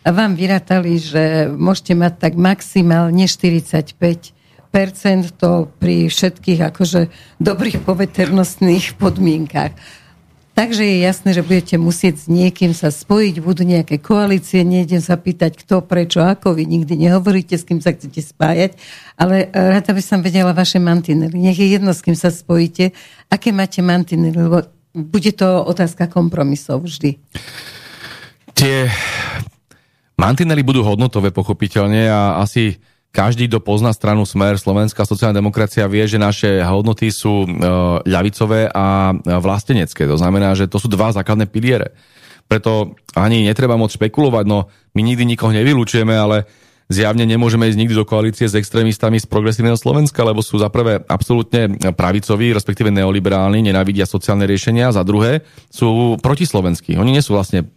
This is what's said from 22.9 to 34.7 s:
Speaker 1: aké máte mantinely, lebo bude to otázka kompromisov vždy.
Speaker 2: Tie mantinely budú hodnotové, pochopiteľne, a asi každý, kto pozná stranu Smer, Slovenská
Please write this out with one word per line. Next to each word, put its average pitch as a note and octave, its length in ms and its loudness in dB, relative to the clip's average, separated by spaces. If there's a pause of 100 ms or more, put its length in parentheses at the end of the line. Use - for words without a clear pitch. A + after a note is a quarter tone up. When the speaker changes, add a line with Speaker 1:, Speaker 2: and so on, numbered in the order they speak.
Speaker 1:
aké G#3 240 0
máte F#3+ 320 -2
mantinely, F3 480 0
lebo E3+ 320 2 (320)
bude E3+ 400 -2
to F#3 320 2
otázka E3+ 400 -2
kompromisov D#3 800 -2
vždy. D3 320 -4 (1400)
Speaker 2:
Tie C3+ 320 2 (1300)
mantinely D3 400 0
budú C3 240 2
hodnotové, G#2 480 0
pochopiteľne, G#2 800 0
a G2+ 320 0
asi G#2+ 320 -2 (320)
každý, A#2 400 0
kto A2+ 160 -2
pozná G#2 320 0
stranu G#2 320 0
Smer, G2 320 0
Slovenská G#2 480 -2